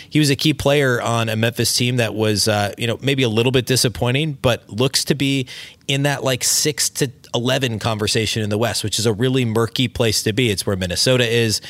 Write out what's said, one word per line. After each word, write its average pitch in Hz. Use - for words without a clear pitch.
he -
was 151
a 139
key 151
player 139
on 113
a 110
Memphis 113
team 123
that 110
was, 107
uh, 104
you 117
know, 113
maybe 131
a 123
little 117
bit 127
disappointing, 135
but 117
looks 120
to -
be 139
in 139
that, 139
like, 131
six -
to 135
eleven 123
conversation 110
in 104
the 104
West, 110
which -
is 107
a 117
really 127
murky 113
place 113
to 113
be. 113
It's 95
where 101
Minnesota 113
is. 113